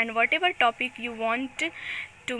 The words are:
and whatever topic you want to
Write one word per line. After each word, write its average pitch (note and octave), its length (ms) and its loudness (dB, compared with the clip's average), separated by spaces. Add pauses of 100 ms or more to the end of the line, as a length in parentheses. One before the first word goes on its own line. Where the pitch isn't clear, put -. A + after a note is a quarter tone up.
and A3+ 160 -2
whatever D#4+ 420 4
topic B3 460 2
you A#3 160 -6
want B3+ 440 -2 (640)
to B3 100 -2